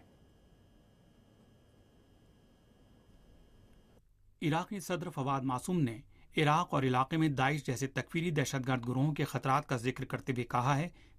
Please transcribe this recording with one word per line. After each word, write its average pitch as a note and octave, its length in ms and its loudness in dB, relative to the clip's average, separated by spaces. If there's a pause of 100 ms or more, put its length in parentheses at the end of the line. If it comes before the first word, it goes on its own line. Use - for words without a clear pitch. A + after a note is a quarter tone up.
(4000)
عراقی F3 380 0
صدر E3 300 -4
فواد C#3 300 -2
معصوم C3+ 400 -2
نے A#2 180 0 (380)
عراق D#3 380 2
اور C#3 80 2
علاقے C3 340 2
میں D#3+ 120 4
داعش C3+ 380 2
جیسے B2+ 200 -2
تکفیری E3 440 -2
دہشت C3+ 380 -2
گرد B2+ 200 0
گروہوں C3 260 2
کے C#3+ 100 0
خطرات C3+ 420 0
کا C3+ 100 0
ذکر B2 280 -4
کرتے - 280 -4
ہوئے A#2+ 120 -2
کہا B2+ 340 2
ہے E3+ 100 0 (300)